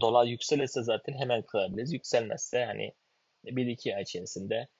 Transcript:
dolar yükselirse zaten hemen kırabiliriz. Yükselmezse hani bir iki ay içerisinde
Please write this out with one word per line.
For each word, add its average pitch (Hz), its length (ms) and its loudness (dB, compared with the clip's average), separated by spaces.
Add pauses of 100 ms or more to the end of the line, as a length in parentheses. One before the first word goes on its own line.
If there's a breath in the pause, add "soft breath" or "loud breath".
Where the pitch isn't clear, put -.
dolar 120 260 6
yükselirse 127 560 0
zaten 113 300 0
hemen 127 300 0
kırabiliriz. 104 500 0
Yükselmezse 123 720 0
hani 107 280 -4 (520)
bir 127 220 0
iki 117 300 -2
ay 98 60 -2
içerisinde 98 680 -4 (120)